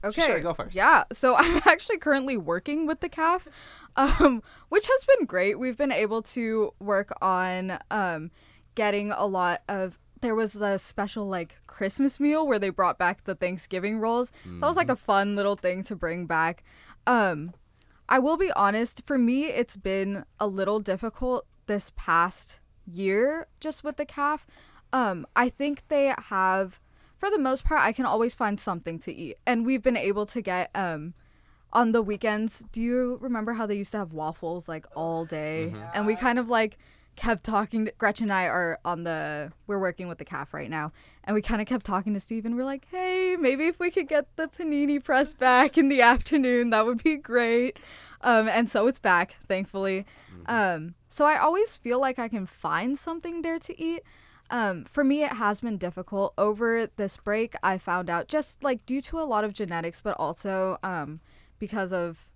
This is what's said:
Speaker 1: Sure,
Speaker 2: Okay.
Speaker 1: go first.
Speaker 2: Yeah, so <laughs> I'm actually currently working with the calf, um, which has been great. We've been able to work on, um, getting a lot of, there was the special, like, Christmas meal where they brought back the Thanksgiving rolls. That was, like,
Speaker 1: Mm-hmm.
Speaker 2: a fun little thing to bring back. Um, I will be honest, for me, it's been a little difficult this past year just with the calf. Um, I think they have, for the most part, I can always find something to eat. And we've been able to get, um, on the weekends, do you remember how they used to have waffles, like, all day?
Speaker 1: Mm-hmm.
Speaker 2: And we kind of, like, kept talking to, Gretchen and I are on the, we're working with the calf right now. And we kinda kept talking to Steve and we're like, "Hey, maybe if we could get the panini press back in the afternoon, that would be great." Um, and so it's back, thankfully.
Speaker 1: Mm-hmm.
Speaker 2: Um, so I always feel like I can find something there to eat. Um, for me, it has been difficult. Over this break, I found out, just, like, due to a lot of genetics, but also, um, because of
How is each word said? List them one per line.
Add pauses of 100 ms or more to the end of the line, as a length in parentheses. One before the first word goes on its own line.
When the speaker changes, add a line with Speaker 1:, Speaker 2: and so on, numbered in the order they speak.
(100)
Speaker 1:
Sure,
Speaker 2:
Okay.
Speaker 1:
go
first.
Speaker 2:
Yeah,
so
<laughs>
I'm
actually
currently
working
with
the
calf, (480)
um, (260)
which
has
been
great.
We've
been
able
to
work (100)
on, (120)
um, (420)
getting
a
lot
of, (220)
there
was
the
special,
like,
Christmas
meal
where
they
brought
back
the
Thanksgiving
rolls. (120)
That
was,
like,
Speaker 1:
Mm-hmm.
Speaker 2:
a
fun
little
thing
to
bring
back. (420)
Um, (560)
I
will
be
honest,
for
me,
it's
been (160)
a
little
difficult (200)
this
past (280)
year (140)
just
with
the
calf. (460)
Um,
I
think
they (120)
have, (380)
for
the
most
part,
I
can
always
find
something
to
eat.
And
we've
been
able
to
get,
um, (580)
on
the
weekends,
do
you
remember
how
they
used
to
have
waffles,
like, (100)
all
day?
Speaker 1:
Mm-hmm. (120)
Speaker 2:
And
we
kind
of,
like, (380)
kept
talking
to,
Gretchen
and
I
are
on
the, (140)
we're
working
with
the
calf
right
now. (320)
And
we
kinda
kept
talking
to
Steve
and
we're
like,
"Hey,
maybe
if
we
could
get
the
panini
press
back
in
the
afternoon,
that
would
be
great." (440)
Um,
and
so
it's
back, (100)
thankfully. (280)
Speaker 1:
Mm-hmm.
Speaker 2:
Um, (160)
so
I
always
feel
like
I
can
find
something
there
to
eat. (480)
Um,
for
me,
it
has
been
difficult.
Over (100)
this
break,
I
found
out,
just,
like,
due
to
a
lot
of
genetics,
but
also,
um, (380)
because
of